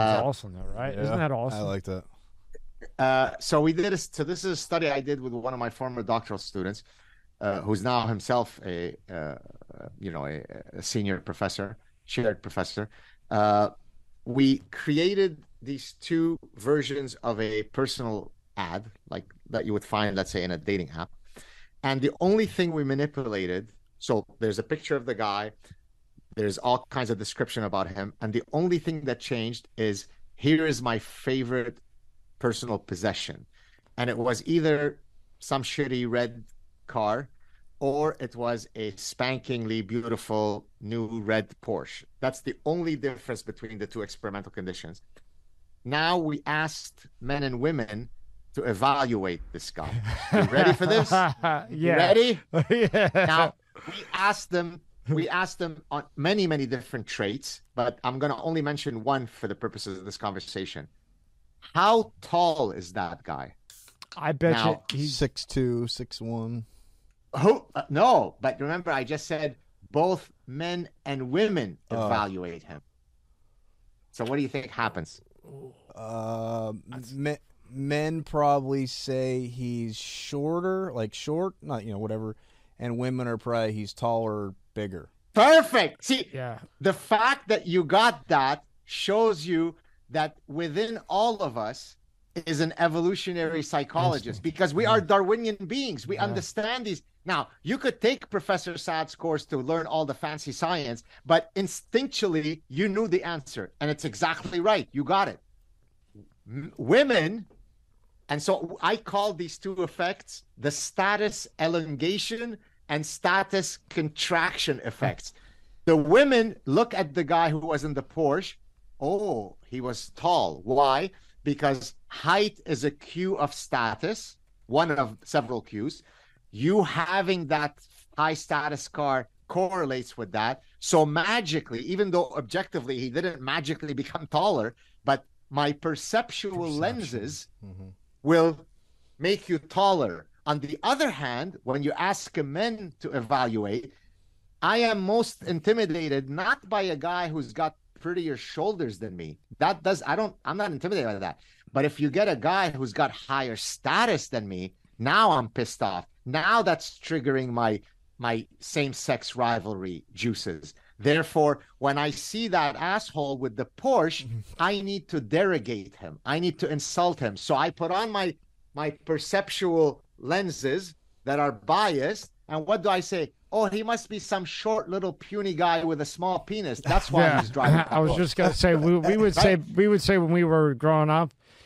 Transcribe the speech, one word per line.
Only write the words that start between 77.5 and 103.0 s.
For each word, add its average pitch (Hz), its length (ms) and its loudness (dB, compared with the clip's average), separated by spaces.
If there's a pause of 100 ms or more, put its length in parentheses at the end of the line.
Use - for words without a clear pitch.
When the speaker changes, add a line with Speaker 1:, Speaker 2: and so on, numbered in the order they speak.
Speaker 2:
men 147 520 -2
probably 139 640 2
say 127 640 -2
he's 120 480 -4
shorter, 175 1000 -4
like, 110 200 -4
short, 175 480 -4
not, 131 240 -6
you 113 60 -6
know, 101 80 -6
whatever, 110 360 -4 (440)
and 120 180 -4
women 127 300 -2
are 117 100 -2
probably 113 360 0
he's 107 200 -8
taller, 110 600 -2 (200)
bigger. 101 360 -8 (240)
Speaker 3:
Perfect. 269 680 6
See, - 300 0
Speaker 1:
Yeah. 123 260 -8 (200)
Speaker 3:
the 180 140 2
fact 226 560 2
that 214 180 0
you 175 160 4
got 185 440 4
that 143 360 2 (220)
shows 202 600 0
you 165 300 0 (340)
that 156 280 -2 (100)
within 170 520 -4 (100)
all 214 300 2
of 135 180 -4
us 113 400 -8 (480)
is 156 160 0
an 165 160 0
evolutionary 170 840 0
psychologist, 147 640 0
Speaker 1:
Instinct. 110 160 -8
Speaker 3:
because 165 300 0
we 196 100 2
Speaker 1:
Yeah. 214 80 4
Speaker 3:
are 220 100 6
Darwinian 208 540 4 (120)
beings. 214 400 -4
We 190 80 -4
Speaker 1:
Yeah. 175 100 -2
Speaker 3:
understand 214 600 -4
these. 190 160 -4 (220)
Now, 165 240 -2 (160)
you 180 140 -2
could 247 240 -2
take 269 280 2
Professor 180 480 -2
Saad's 160 380 -4
course 156 320 -2
to 151 100 -2
learn 151 300 -2
all 156 180 0
the 135 80 -4
fancy 151 380 -8
science, 143 520 -2 (220)
but 165 300 4
instinctually, 185 1120 -2
you 165 220 0
knew 214 180 0